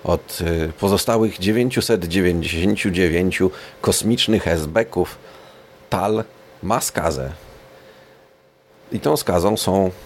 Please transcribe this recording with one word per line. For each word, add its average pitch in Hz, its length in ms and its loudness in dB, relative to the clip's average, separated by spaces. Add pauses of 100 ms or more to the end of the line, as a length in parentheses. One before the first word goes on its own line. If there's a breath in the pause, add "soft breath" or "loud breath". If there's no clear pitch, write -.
od, - 360 -2
e, 82 320 -2
pozostałych 101 640 0
dziewięciuset 110 680 0
dziewięćdziesięciu 87 840 0
dziewięciu 90 600 2 (300 loud breath)
kosmicznych 107 680 0
esbeków, 85 720 -2 (720 loud breath)
Tal 107 340 0 (380)
ma 107 180 0
skazę. 69 500 -4 (1600 loud breath)
I - 80 -4
tą 151 160 2
skazą 95 400 2
są 95 340 2 (160)